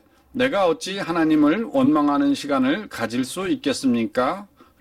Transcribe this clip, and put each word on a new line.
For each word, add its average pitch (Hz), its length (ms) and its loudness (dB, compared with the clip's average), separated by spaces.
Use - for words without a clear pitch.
내가 180 360 0
어찌 190 320 -4
하나님을 165 720 2
원망하는 143 600 2
시간을 139 560 -2
가질 113 340 -4
수 180 240 -6
있겠습니까?" 131 1000 -2